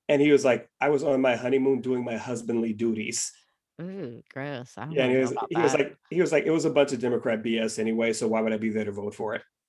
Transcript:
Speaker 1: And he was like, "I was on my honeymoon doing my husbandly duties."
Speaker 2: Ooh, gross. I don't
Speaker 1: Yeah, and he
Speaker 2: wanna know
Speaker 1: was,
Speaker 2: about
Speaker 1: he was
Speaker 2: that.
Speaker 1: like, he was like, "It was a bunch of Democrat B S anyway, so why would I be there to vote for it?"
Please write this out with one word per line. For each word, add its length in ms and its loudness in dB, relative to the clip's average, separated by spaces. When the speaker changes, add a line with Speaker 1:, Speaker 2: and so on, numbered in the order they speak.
Speaker 1:
And 120 4
he 120 4
was 120 6
like, 240 2
"I 80 2
was 140 0
on 180 2
my 140 2
honeymoon 460 0
doing 220 -2
my 140 -6
husbandly 560 -4
duties." 580 -4
Speaker 2:
Ooh, 440 -12
gross. 440 -10
I 80 -2
don't 80 -6
Speaker 1:
Yeah, 100 4
and 80 2
he 60 4
Speaker 2:
wanna 20 4
know 20 4
Speaker 1:
was, 120 2
Speaker 2:
about 180 -6
Speaker 1:
he 100 0
was 120 4
Speaker 2:
that. 60 4
Speaker 1:
like, 180 -2
he 120 2
was 100 2
like, 140 4
"It 60 2
was 140 2
a 60 0
bunch 220 4
of 60 -2
Democrat 440 0
B 160 0
S 180 -4
anyway, 360 0
so 140 -2
why 140 0
would 120 0
I 40 -2
be 120 -2
there 160 -2
to 60 -6
vote 220 -8
for 220 -6
it?" 80 -10